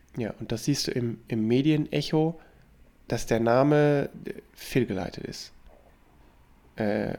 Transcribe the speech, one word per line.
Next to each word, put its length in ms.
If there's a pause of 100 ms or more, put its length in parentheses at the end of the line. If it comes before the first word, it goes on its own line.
(160)
Ja, 240
und 120
das 120
siehst 240
du 20
im, 360
im 220
Medienecho, 920 (680)
dass 200
der 140
Name, 680 (160)
äh, 80 (180)
fehlgeleitet 720
ist. 280 (1200)
Äh, 420